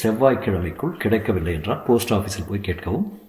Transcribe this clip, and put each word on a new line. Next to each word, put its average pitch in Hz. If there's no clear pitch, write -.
செவ்வாய்க்கிழமைக்குள் 113
கிடைக்கவில்லை 98
என்றால் 98
போஸ்ட் 117
ஆஃபீஸில் 98
போய் 101
கேட்கவும். 101